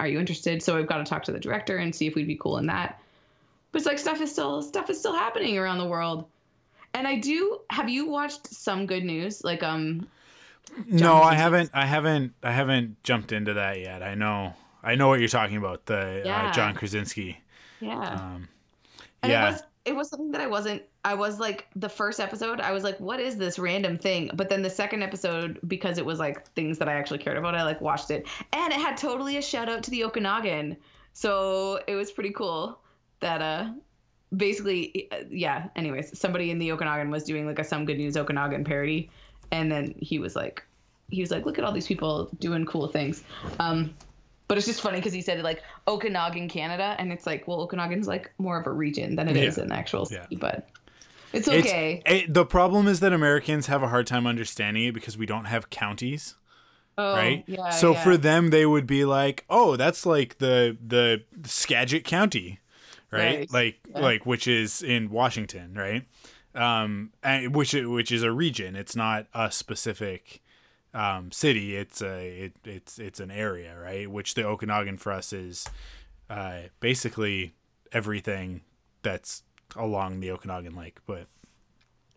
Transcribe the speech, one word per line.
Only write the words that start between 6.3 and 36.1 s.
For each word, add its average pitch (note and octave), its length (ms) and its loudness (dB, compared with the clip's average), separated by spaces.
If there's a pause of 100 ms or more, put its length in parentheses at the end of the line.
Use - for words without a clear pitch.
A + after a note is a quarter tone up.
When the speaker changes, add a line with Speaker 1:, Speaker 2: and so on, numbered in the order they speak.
Speaker 1:
And C4 120 -2
I C#4 100 0
do, D#4+ 440 0 (100)
have A#3+ 200 -2
you C#4 180 -2
watched C#4+ 380 -4
Some G3 400 -4
Good F#3 180 -2
News? F3 400 -4
Like, E3+ 180 -2
um, D#3+ 460 -2 (800)
Speaker 2:
No, F3+ 120 6
Speaker 1:
John E3 180 12
Speaker 2:
I D#3+ 40 12
Speaker 1:
Krasinski? D#3+ 220 10
Speaker 2:
haven't, E3+ 320 6
I C#3 120 2
haven't, D3 460 2 (120)
I A#2+ 80 0
haven't B2+ 520 2
jumped A#2 280 0
into G#2 220 0
that G2 260 -2
yet. F#2 220 -10
I G2 120 -6
know, G2+ 400 -2 (280)
I A#2 120 2
know C3+ 140 6
what C3+ 100 8
you're A#2 100 4
talking G#2+ 300 2
about. G2 280 -4
The, G2 380 -2
Speaker 1:
Yeah. G#2+ 240 0
Speaker 2:
uh, F#3 40 -2
John G#2+ 220 2
Krasinski. G2+ 640 -6 (400)
Speaker 1:
Yeah. A3 180 -8
Speaker 2:
Um, F2+ 500 -8 (720)
Speaker 1:
And B3+ 100 2
Speaker 2:
yeah. A3 160 6
Speaker 1:
it - 40 2
was, - 100 -8 (220)
it C#4 120 -2
was D#4 140 -4
something D4 220 -8
that C#4+ 80 -4
I C#4+ 60 -4
wasn't, G#3 360 -2 (220)
I G3+ 100 0
was G#3 240 -2
like, G#3+ 280 -4 (100)
the G3+ 140 -4
first G#3+ 300 -4
episode, A3+ 400 -4
I F#3+ 120 0
was G3 120 -2
like, G3 160 -4
"What A3+ 200 -6
is B3 160 -4
this F#3 220 -2
random F3+ 400 0
thing?" F3 360 0
But F#3 140 -2
then G3 140 0
the F#3 80 0
second G3+ 320 -4
episode, E3+ 560 -4 (100)
because F#3 300 -4
it D#3 60 -2
was, D#3+ 140 -2
like, D3 360 -4
things D#3 240 -2
that D3+ 100 0
I D3 60 0
actually D3 240 -2
cared - 180 -4
about, E3+ 180 -2
I, E3+ 100 0
like, D#3 160 -2
watched D3 300 -2
it. - 160 -4 (260)
And D#4 200 -2
it C#4 80 -2
had C#4 160 -2
totally C#4 400 -4
a C#4+ 60 -4
shout A#3 260 -6
out A3+ 160 -6
to - 60 -10
the A#3 140 -4
Okanagan. G3+ 720 -2 (360)
So F#3+ 760 0
it G3+ 80 -4
was G3+ 180 -4
pretty G3 200 -6
cool F#3+ 460 -4 (420)
that, E3 220 -2
uh, E3 280 -4 (640)
basically, G3 760 -2
uh, - 180 -8
yeah, E3 460 -2
anyways, D3+ 420 -4